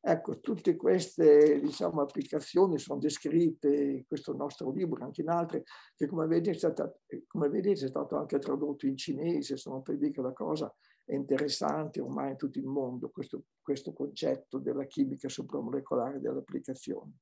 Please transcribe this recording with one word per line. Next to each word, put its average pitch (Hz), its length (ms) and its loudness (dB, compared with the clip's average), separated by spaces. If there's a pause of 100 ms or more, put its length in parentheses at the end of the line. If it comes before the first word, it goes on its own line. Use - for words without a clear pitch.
Ecco, - 360 0
tutte 180 340 0
queste, 151 840 8
diciamo, 151 400 0
applicazioni 151 760 0
sono 143 220 -4
descritte 151 720 2
in 139 320 0
questo 147 300 -6
nostro 139 340 -6
libro, 170 320 -2
anche 143 200 -8
in 156 80 -2
altri, 170 340 0 (320)
che 147 120 -2
come 160 200 -2
vedete 170 240 2
è - 40 0
stata, - 380 -2 (320)
come - 220 0
vedete 175 380 2
è - 20 -2
stato 143 300 -2
anche 143 200 -2
tradotto 143 480 -2
in 135 120 0
cinese, 147 580 -2
sono 175 260 -8
per 170 160 -4
dire 143 140 0
che 143 100 -6
la 147 120 -2
cosa 156 420 -4 (300)
è - 100 -4
interessante 147 840 0
ormai 135 300 -4
in 135 40 -8
tutto 135 240 -6
il 135 60 -6
mondo, 131 460 -4
questo, - 320 -10 (180)
questo 147 320 -4
concetto 139 640 -4
della 135 260 -2
chimica 135 460 -4
supramolecolare 135 880 -4
delle 131 200 -4
applicazioni. 131 840 -10